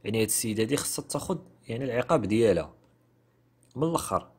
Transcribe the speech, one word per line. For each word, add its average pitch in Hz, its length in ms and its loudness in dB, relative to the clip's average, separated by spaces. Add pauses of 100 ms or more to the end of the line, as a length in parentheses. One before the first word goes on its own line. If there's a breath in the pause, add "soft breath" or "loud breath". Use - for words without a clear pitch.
يعني، 110 180 0
هاد 107 40 4
السيده 110 360 0
هادي 117 140 2
خصها - 260 -4
تاخد، 156 360 -4 (300)
يعني، 117 160 -6
العقاب 123 400 0
ديالها 101 500 2 (1000)
من 131 60 -2
الاخر. 160 460 -2 (100)